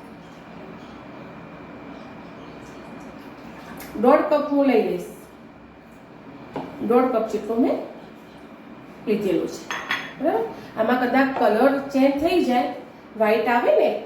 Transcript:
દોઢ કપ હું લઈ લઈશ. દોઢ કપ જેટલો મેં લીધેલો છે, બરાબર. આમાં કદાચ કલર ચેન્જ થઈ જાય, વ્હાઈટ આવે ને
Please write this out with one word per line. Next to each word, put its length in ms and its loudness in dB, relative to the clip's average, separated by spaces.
દોઢ 180 10
કપ 320 2
હું 140 4
લઈ 180 6
લઈશ. 220 -2
દોઢ 160 6
કપ 260 0
જેટલો 260 -4
મેં 360 0
લીધેલો 380 2
છે, 300 -8
બરાબર. 160 2
આમાં 300 2
કદાચ 320 2
કલર 400 4
ચેન્જ 420 2
થઈ 240 2
જાય, 280 2
વ્હાઈટ 300 4
આવે 280 4
ને 300 2